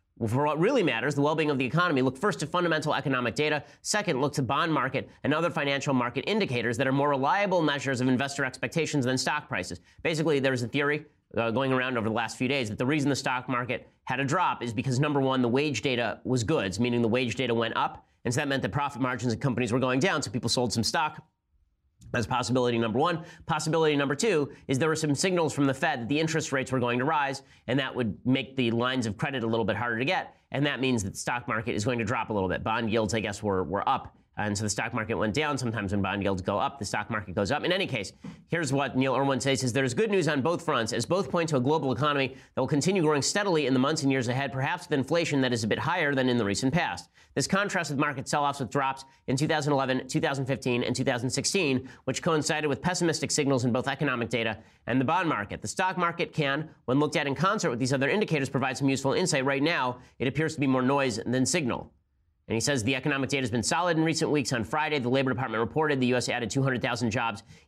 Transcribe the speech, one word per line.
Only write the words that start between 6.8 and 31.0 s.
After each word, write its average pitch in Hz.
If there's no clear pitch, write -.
are 135
more 147
reliable 170
measures 139
of 127
investor 135
expectations 135
than 127
stock 151
prices. 92
Basically, 156
there's 131
a 117
theory, 147
uh, 113
going 131
around 127
over 110
the 110
last 110
few 123
days 135
that 107
the 127
reason 143
the 131
stock 127
market 123
had 127
a 139
drop 151
is 120
because, 123
number 147
one, 131
the 120
wage 131
data 120
was 120
goods, 98
meaning 120
the 113
wage 117
data 123
went 113
up, -
and 120
so 147
that 143
meant 135
that 117
profit 135
margins 127
of 110
companies 120
were 131
going 127
down, 170
so -
people 117
sold 123
some 117
stock. 156
That's 123
possibility 123
number 113
one. 160
Possibility 160
number 139
two 156
is 131
there 156
were 160
some 147
signals 170
from 139
the 131
Fed 147
that 110
the 147
interest 160
rates 131
were 131
going 120
to 127
rise, 143
and 131
that 131
would 110
make 131
the 117
lines 120
of 104
credit 135
a 113
little 113
bit 104
harder 117
to 127
get, -
and 139
that 139
means 127